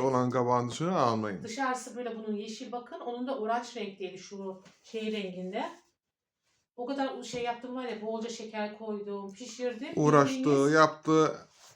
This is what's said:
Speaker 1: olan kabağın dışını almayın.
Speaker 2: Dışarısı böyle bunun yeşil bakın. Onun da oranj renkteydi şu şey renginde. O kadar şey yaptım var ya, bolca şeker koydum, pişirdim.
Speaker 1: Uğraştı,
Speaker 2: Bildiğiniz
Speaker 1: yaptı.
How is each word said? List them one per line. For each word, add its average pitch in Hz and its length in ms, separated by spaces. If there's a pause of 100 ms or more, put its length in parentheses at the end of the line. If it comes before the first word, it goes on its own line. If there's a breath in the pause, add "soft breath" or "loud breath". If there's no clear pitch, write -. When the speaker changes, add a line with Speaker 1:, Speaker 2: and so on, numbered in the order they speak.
Speaker 1:
olan 127 240
kabağın 123 400
dışını 165 300
almayın. 110 440
Speaker 2:
Dışarısı 247 520
böyle 233 200
bunun 214 200
yeşil 220 360
bakın. 247 280
Onun 247 280
da 269 120
oranj 233 380
renkteydi 196 400
şu 196 460 (200)
şey 220 280
renginde. 196 720 (920)
O 240 100
kadar 269 380
şey 240 200
yaptım 240 320
var 254 100
ya, 214 160
bolca 220 280
şeker 214 480
koydum, 202 560
pişirdim. 247 640
Speaker 1:
Uğraştı, 143 440
Speaker 2:
Bildiğiniz 139 340
Speaker 1:
yaptı. 156 760 (280 soft breath)